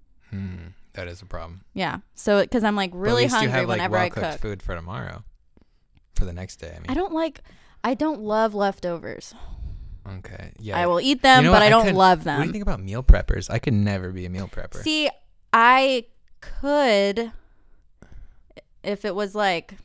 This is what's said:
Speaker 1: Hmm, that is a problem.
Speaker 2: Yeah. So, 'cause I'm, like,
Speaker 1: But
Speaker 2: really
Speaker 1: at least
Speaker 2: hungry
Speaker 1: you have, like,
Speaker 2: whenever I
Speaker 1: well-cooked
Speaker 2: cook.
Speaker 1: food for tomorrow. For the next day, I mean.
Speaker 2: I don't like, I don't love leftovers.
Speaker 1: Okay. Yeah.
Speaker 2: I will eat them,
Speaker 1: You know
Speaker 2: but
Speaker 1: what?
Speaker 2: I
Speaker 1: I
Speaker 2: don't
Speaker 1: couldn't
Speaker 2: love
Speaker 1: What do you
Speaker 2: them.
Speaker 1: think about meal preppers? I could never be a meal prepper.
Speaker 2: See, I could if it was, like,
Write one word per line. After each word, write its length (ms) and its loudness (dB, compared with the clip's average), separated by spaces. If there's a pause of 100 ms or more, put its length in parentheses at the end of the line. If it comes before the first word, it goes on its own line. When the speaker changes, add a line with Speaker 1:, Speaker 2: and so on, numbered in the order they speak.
(320)
Speaker 1:
Hmm, 260 -8 (360)
that 140 -12
is 140 -14
a 40 -20
problem. 360 -12 (120)
Speaker 2:
Yeah. 260 -6 (160)
So, 320 2
'cause 160 -2
I'm, 120 0
like, 160 -4
Speaker 1:
But 60 -14
Speaker 2:
really 260 0
Speaker 1:
at 20 2
least 100 0
Speaker 2:
hungry 160 2
Speaker 1:
you 80 0
have, 100 -2
like, 80 0
Speaker 2:
whenever 200 0
I 60 2
Speaker 1:
well-cooked 300 -4
Speaker 2:
cook. 80 -8
Speaker 1:
food 220 -8
for 120 -6
tomorrow. 480 -12 (920)
For 100 4
the 80 -6
next 240 -12
day, 180 -14
I 40 -16
mean. 100 -16
Speaker 2:
I 60 -2
don't 180 -2
like, 280 -4 (420)
I 100 0
don't 280 -2
love 340 0
leftovers. 760 -4 (760)
Speaker 1:
Okay. 520 -14
Yeah. 200 -6
Speaker 2:
I 80 0
will 120 2
eat 220 0
them, 220 8
Speaker 1:
You 60 6
know 40 6
Speaker 2:
but 40 10
Speaker 1:
what? 60 8
Speaker 2:
I 40 8
Speaker 1:
I 20 8
Speaker 2:
don't 140 8
Speaker 1:
couldn't 120 2
Speaker 2:
love 240 6
Speaker 1:
What 60 -14
do 60 -2
you 140 0
Speaker 2:
them. 60 -4
Speaker 1:
think 120 -6
about 180 -2
meal 220 -6
preppers? 460 6
I 100 0
could 140 0
never 380 0
be 140 -8
a 40 -8
meal 180 -6
prepper. 340 -8
Speaker 2:
See, 280 0 (440)
I 520 2 (360)
could 880 0 (1500)
if 220 -6
it 80 -4
was, 220 -6
like, 500 -2